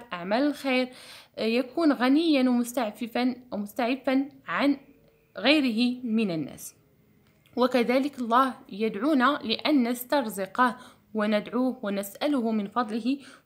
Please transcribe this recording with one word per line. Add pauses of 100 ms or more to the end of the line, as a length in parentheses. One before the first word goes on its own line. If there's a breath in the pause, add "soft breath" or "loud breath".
(120)
أعمال
الخير، (500 loud breath)
آه،
يكون
غنيًا
ومستعففًا، (160)
ومستعفًا (180)
عن (640)
غيره
من
الناس. (840)
وكذلك
الله (140)
يدعونا
لأن
نسترزقه (380 loud breath)
وندعوه
ونسأله
من
فضله (280 loud breath)